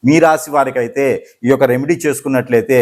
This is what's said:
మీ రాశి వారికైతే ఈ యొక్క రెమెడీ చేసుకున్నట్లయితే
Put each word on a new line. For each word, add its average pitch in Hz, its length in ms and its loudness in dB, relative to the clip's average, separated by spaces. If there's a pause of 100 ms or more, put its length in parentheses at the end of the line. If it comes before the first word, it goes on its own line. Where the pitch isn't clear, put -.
మీ 151 180 4
రాశి 156 320 0
వారికైతే 131 500 -2 (380)
ఈ 123 80 0
యొక్క 131 200 2
రెమెడీ 143 320 -2
చేసుకున్నట్లయితే 127 760 0